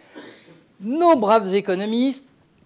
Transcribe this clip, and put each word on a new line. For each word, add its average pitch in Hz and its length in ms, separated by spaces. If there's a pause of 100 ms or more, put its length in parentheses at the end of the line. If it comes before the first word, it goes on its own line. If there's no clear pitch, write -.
(840)
Nos 320 300
braves 208 400
économistes 214 800 (320)